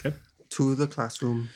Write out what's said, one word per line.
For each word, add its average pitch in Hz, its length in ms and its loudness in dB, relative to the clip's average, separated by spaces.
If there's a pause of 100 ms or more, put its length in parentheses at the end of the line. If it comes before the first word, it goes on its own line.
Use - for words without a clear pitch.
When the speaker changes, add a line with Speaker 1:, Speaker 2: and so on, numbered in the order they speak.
Speaker 1:
Okay. 147 100 -2 (340)
Speaker 2:
to 135 260 2
the 143 120 2
classroom. 117 680 -2